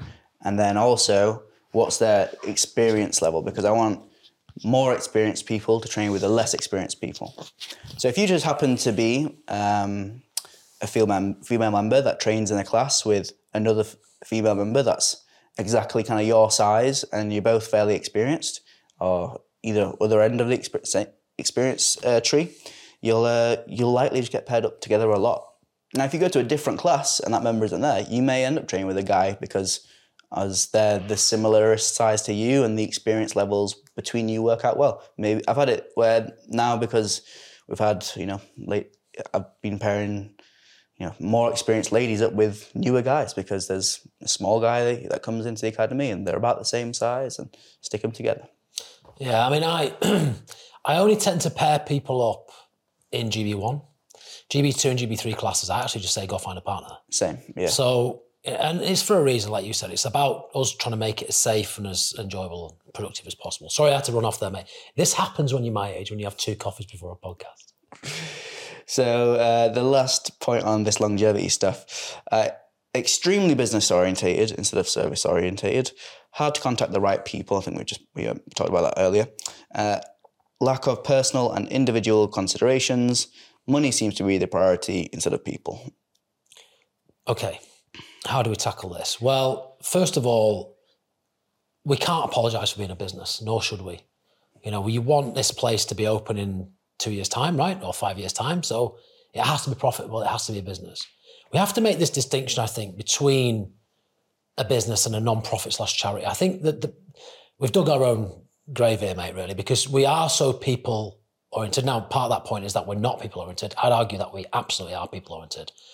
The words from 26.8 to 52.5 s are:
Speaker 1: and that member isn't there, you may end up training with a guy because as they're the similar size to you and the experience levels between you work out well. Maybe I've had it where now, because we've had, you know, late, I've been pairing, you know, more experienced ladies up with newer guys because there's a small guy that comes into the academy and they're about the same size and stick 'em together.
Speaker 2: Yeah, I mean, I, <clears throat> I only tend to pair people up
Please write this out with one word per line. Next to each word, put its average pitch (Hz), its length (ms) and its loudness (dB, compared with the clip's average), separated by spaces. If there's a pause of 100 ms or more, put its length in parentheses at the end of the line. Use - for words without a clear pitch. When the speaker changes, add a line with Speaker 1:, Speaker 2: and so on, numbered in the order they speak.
Speaker 1:
and - 140 -4
that 107 100 0
member 117 220 0
isn't - 160 -2
there, 117 300 2
you 120 100 0
may 131 240 2
end 139 140 0
up - 100 -6
training 95 200 -4
with 95 100 -2
a 98 40 0
guy 98 380 2
because - 460 -4 (500)
as 95 300 -2
they're 107 320 4
the 101 180 -2
similar 110 600 4
size 110 460 2
to 107 100 -4
you 123 320 4
and 110 120 0
the 110 60 0
experience 110 540 0
levels 101 380 2 (200)
between 113 340 -2
you 110 140 0
work 117 220 2
out 120 120 2
well. 143 240 2 (160)
Maybe 107 300 0
I've 131 80 2
had 139 140 4
it - 260 -2
where 113 380 4 (160)
now, 120 280 0
because 110 460 0 (460)
we've - 100 -6
had, 107 260 0 (120)
you 90 100 -6
know, 98 140 -6 (180)
late, - 380 -6 (360)
I've 98 140 -2 (160)
been 104 160 -4
pairing, 104 560 -2 (640)
you 92 100 -8
know, 80 140 -8
more 117 320 2
experienced 110 400 0
ladies 113 280 2
up 113 120 2
with 104 420 0
newer 127 280 2
guys 131 300 0
because 98 360 -6
there's 95 360 -4 (180)
a - 60 -6
small 101 320 0
guy 120 480 0
that - 140 -4
comes 113 240 -4
into 113 160 -6
the 113 60 -2
academy 120 420 -2
and 98 160 -6
they're 95 100 0
about 117 220 0
the - 60 -10
same 120 280 -2
size 120 460 -4
and - 180 -14 (240)
stick - 240 -6
'em 117 60 -2
together. 113 380 -4 (720)
Speaker 2:
Yeah, 123 280 2
I 131 40 0
mean, 151 120 0
I, 165 300 -2 (100)
<clears throat> - 800 -2
I 151 120 2
only 202 200 6
tend 190 260 0
to 160 80 0
pair 151 280 2
people 131 500 0
up - 220 -4 (600)